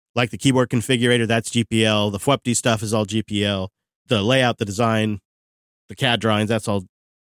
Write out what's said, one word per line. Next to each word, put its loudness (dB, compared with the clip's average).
like 0
the -12
keyboard 2
configurator, 2
that's -2
G 0
P 0
L. 2
The -8
fwepd 0
stuff 0
is -6
all 0
G -4
P -2
L. -4
The 0
layout, 2
the -2
design, -2
the -18
cad 0
drawings, 0
that's -2
all -2